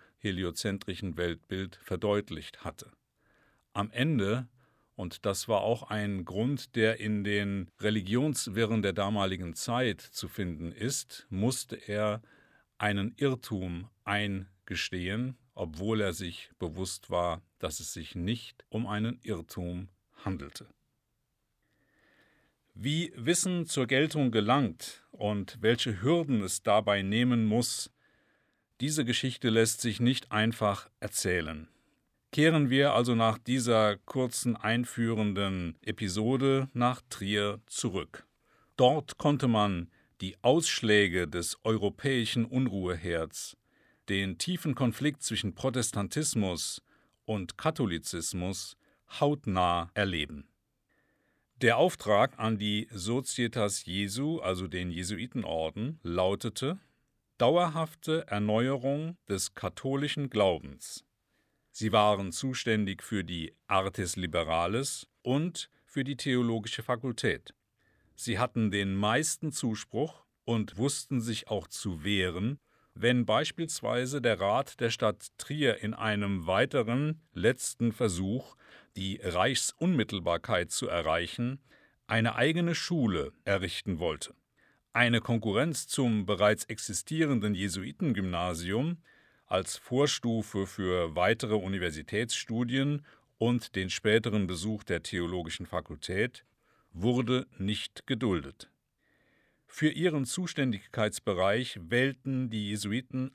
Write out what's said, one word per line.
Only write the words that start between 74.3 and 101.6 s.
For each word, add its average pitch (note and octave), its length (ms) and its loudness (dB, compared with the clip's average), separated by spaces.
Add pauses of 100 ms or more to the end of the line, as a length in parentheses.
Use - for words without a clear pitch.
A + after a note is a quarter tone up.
Rat G#2 420 0
der A#2 100 2
Stadt - 380 0 (100)
Trier C#3+ 440 0
in G#2+ 120 -4
einem G2+ 520 0
weiteren, B2+ 760 2 (100)
letzten A#2 600 0
Versuch, G2+ 600 -2 (400)
die F#2+ 280 -4
Reichsunmittelbarkeit F#2+ 1500 0
zu - 180 -4
erreichen, F2 720 -2 (480)
eine A2+ 280 2
eigene D#3+ 400 2
Schule G2+ 580 0 (140)
errichten F#2+ 520 -2
wollte. D#2+ 360 -4 (580)
Eine A#2 300 4
Konkurrenz A#2 640 0
zum A2+ 380 0
bereits G#2 400 4
existierenden A2 880 -2
Jesuitengymnasium F#2+ 1400 -2 (480)
als F#2 320 -2
Vorstufe A#2 880 0
für F2+ 480 0
weitere G#2+ 400 2
Universitätsstudien A2+ 1500 -2 (320)
und A#2+ 360 2
den F#2 160 -2
späteren G#2+ 560 2
Besuch F#2 380 -4
der E2+ 180 -2
theologischen F2 640 -4
Fakultät F2+ 800 -4 (480)
wurde B2 540 2 (120)
nicht - 480 -4
geduldet. G2 640 -2 (960)
Für - 220 0
ihren D3 380 0
Zuständigkeitsbereich G#2+ 1600 0